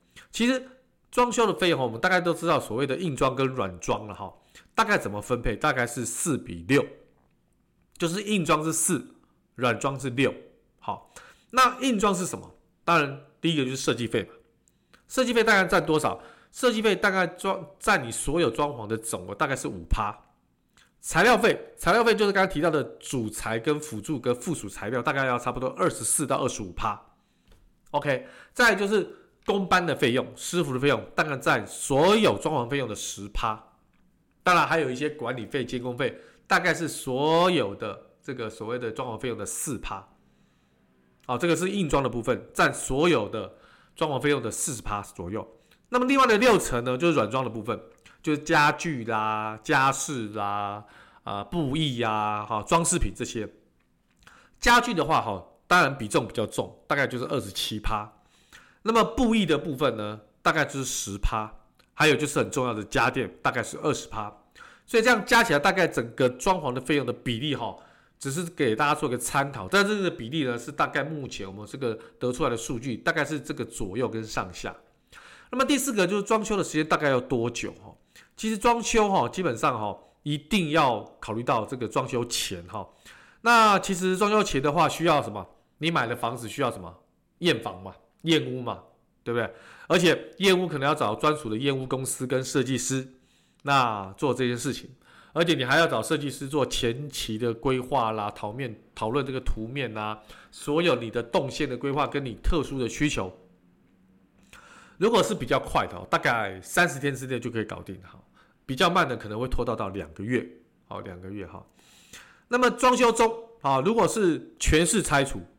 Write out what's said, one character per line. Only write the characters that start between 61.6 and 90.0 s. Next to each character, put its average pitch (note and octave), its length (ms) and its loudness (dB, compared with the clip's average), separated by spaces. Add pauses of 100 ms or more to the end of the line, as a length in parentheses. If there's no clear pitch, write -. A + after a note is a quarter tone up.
还 D#3 140 4
有 C#3+ 80 6
就 D3 100 -2
是 C#3+ 140 0
很 G#2 100 -2
重 B2+ 160 -2
要 A#2+ 80 -2
的 G#2+ 80 -6
家 A#2+ 260 0
电， B2+ 320 -2
大 - 120 0
概 B2+ 100 -2
是 - 160 -10
二 D3 160 0
十 - 140 -8
趴。 G#2+ 200 -8 (580)
所 A#3+ 120 2
以 A3 40 6
这 A3 60 4
样 A3+ 160 4
加 A#3 200 4
起 - 80 0
来， C#3+ 60 6
大 F#3+ 120 2
概 F#3 160 4
整 A#2+ 300 -2
个 C3 140 4
装 F#3 280 0
潢 C#3 140 -2
的 B2+ 80 -4
费 D3 160 0
用 C3 100 0
的 A#2+ 60 0
比 A#2+ 260 -6
例 C#3+ 160 -4
哈， A2 220 -6 (420)
只 C3+ 140 -6
是 E3 100 -4
给 D3 320 0
大 C#3+ 100 2
家 D3 80 4
做 D3+ 160 -2
个 B2 80 -2
参 C#3 360 -2
考， G2 160 -8
但 G3 180 4
这 G#3+ 80 0
个 F#3+ 160 -2
比 A#2 200 -8
例 D#3+ 120 -2
呢， B2 160 -2
是 C3 140 -12
大 - 120 -2
概 C#3 200 -2
目 D3+ 240 -8
前 - 180 -10
我 F#2+ 60 -12
们 G#2 120 -14
这 G#2 140 -14
个 A#2+ 180 -2 (220)
得 B2+ 140 -2
出 D#3 100 -4
来 C3+ 80 2
的 A#2+ 60 -2
数 B2+ 200 -6
据， A#2 200 -6
大 - 160 -2
概 D#3 120 -2
是 D3+ 140 -4
这 C#3 160 -10
个 C3+ 100 -6
左 G2+ 320 -8
右 B2 120 0
跟 A2 160 -8
上 G2+ 280 -6
下。 F#2 220 -10 (760)
那 - 80 -8
么 C4 80 2
第 C#4 140 2
四 C4 140 -4
个 G3+ 120 2
就 F#3 120 0
是 G3+ 80 0
装 A3 200 0
修 G#3 120 -2
的 F3 80 0
时 - 80 -10
间 D#3 120 0
大 D#3 120 0
概 D3+ 120 2
要 C3 120 4
多 A#2+ 280 -2
久 A2 260 -8
哈？ G2 200 -20 (420)
其 A3 140 -4
实 A3 80 -2
装 A#3 240 2
修 G#3+ 260 2
哈， D#3+ 200 2
基 F#3 160 -4
本 C3 120 -2
上 B2+ 220 0
哈， G#2 180 -4 (280)
一 D3 120 -2
定 D#3+ 340 -2
要 C3+ 300 4 (200)
考 G#2+ 140 -6
虑 A#2 80 -4
到 A#2+ 220 0
这 C3 120 -8
个 A#2+ 100 -4
装 C3 200 -2
修 A#2+ 180 -2
前 G2 400 -6
哈。 F#2+ 200 -10 (580)
那 A3 360 8
其 F#3+ 160 -2
实 F#3 220 0
装 G3+ 120 2
修 G#3+ 140 4
前 D3 180 0
的 C#3+ 120 2
话， D#3 160 4
需 D#3+ 160 -4
要 D3+ 180 4
什 G#2 100 -8
么？ G2 140 -8 (320)
你 D#3 100 -2
买 D#3 160 2
的 A#2 120 -2
房 B2 200 -4
子 A#2 120 -10
需 C#3 140 -4
要 B2+ 60 2
什 G#2+ 140 -6
么？ E2+ 100 -14 (460)
验 D#3 240 0
房 F#2 180 -8
嘛， F#2+ 140 -14 (280)
验 D#3 220 2
屋 B2+ 160 -6
嘛， A2 220 -8 (400)
对 A#2 100 -4
不 A#2+ 60 0
对？ A2 100 0 (380)
而 E3 100 2
且 E3+ 420 2